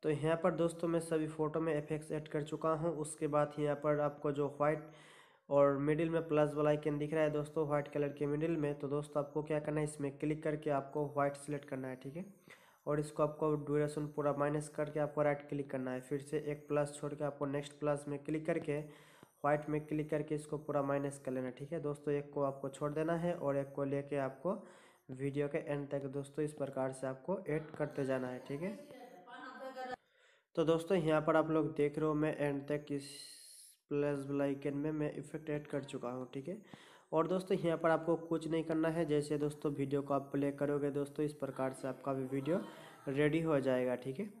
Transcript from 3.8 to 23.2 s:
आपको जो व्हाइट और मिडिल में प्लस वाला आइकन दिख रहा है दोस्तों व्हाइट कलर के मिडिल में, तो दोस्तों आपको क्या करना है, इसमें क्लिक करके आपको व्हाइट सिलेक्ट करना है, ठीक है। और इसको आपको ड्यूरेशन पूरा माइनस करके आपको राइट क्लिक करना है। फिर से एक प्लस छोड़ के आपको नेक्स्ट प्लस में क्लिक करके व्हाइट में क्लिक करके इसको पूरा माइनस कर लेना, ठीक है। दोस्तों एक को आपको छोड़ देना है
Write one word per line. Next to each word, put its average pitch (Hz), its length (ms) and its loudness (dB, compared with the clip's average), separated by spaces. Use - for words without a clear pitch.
आपको 147 300 -2
जो 143 180 0
व्हाइट 151 400 0
और 143 300 8
मिडिल 156 320 2
में 165 180 2
प्लस 151 260 6
वाला 151 160 4
आइकन 147 280 2
दिख 147 160 -2
रहा 160 80 4
है 151 100 4
दोस्तों 151 340 0
व्हाइट 147 220 0
कलर 147 220 0
के 143 160 -2
मिडिल 151 260 0
में, 147 220 0
तो 147 140 -6
दोस्तों 147 340 0
आपको 147 200 -2
क्या 151 180 0
करना 151 200 0
है, 151 60 2
इसमें 143 320 -2
क्लिक 151 240 -2
करके 151 300 0
आपको 139 340 0
व्हाइट 143 300 2
सिलेक्ट 143 320 -6
करना 131 200 -6
है, 131 80 -8
ठीक 139 200 -12
है। 185 80 -8
और 147 140 2
इसको 151 220 0
आपको 151 340 2
ड्यूरेशन 147 520 0
पूरा 147 260 0
माइनस 147 360 0
करके 151 300 -2
आपको 147 220 0
राइट 147 260 2
क्लिक 143 220 -4
करना 131 200 -4
है। 127 120 -4
फिर 143 180 -4
से 139 260 -4
एक 147 220 -6
प्लस 147 260 2
छोड़ 147 200 -6
के 147 100 -4
आपको 143 240 -2
नेक्स्ट 143 320 -4
प्लस 147 280 0
में 143 120 -4
क्लिक 156 260 -4
करके 151 320 0
व्हाइट - 920 -2
में 151 160 2
क्लिक 151 240 -2
करके 151 240 0
इसको 151 260 -4
पूरा 143 240 0
माइनस 139 340 -2
कर - 140 -6
लेना, 127 180 -2
ठीक 139 220 -10
है। 165 100 -4
दोस्तों 147 320 -2
एक 143 180 -4
को 143 120 0
आपको 139 260 -2
छोड़ 147 220 -4
देना 160 240 0
है 170 180 0